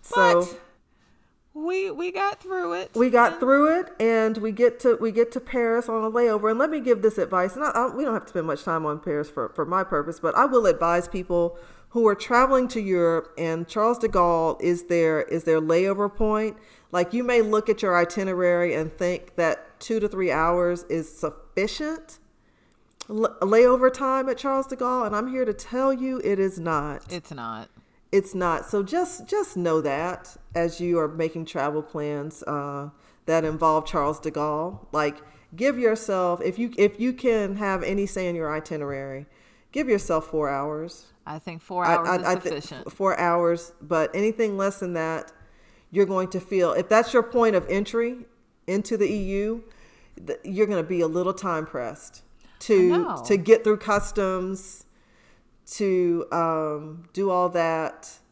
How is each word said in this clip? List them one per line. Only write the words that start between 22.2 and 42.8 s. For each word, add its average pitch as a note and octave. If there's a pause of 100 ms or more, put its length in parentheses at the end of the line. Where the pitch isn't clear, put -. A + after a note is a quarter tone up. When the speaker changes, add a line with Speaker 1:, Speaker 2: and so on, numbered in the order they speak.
Speaker 1:
la-, G#3+
layover B3
time C4
at B3
Charles C4+
de C4
Gaulle, B3+
and G#3
I'm A3
here B3+
to G#3+
tell C4
you C4
it G3
is F#3
not. D3+
Speaker 2:
It's E3+
not. A2+ (420)
Speaker 1:
It's G3
not. F3+
So G3+
just, E4+
just G4+
know E3
that D3 (180)
as E3+
you F3
are D#3
making D#3+
travel D3
plans, D3
uh, C#3+ (360)
that D#3+
involve D#3
Charles D3+
de D#3
Gaulle, D3+
like, D3 (380)
give A#3+
yourself, G3
if F#3
you, A#3
if G3+
you B3+
can A3
have G3
any G3
say F#3
in F3
your D#3
itinerary, C#3 (480)
give C4+
yourself F#3
four D3+
hours. D3+ (180)
Speaker 2:
I D#3
think E3
four F3+
Speaker 1:
I, E3+
Speaker 2:
hours E3
Speaker 1:
I, F3+
Speaker 2:
is F3+
Speaker 1:
I F3+
thi-, F3+
Speaker 2:
sufficient. C#3+